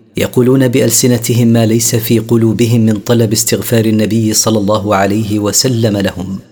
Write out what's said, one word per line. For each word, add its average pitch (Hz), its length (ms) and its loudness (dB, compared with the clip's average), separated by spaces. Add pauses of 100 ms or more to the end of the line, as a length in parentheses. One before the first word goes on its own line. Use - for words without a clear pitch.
(180)
يقولون 127 500 2
بألسنتهم 120 800 0
ما 117 180 4
ليس 110 300 0
في 113 240 0
قلوبهم 113 640 0
من 110 120 2
طلب 110 380 0
استغفار 110 540 -2
النبي 107 480 0
صلى 110 260 0
الله 104 360 0
عليه 101 440 0
وسلم 107 580 0
لهم 95 420 -4 (120)